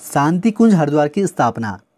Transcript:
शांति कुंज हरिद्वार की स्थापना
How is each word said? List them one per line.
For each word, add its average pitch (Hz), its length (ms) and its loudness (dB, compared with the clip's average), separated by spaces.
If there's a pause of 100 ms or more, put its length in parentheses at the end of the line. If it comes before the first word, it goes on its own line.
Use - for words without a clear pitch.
शांति 170 460 -2
कुंज 220 240 4
हरिद्वार 151 340 0
की 190 180 -4
स्थापना 110 520 -4 (200)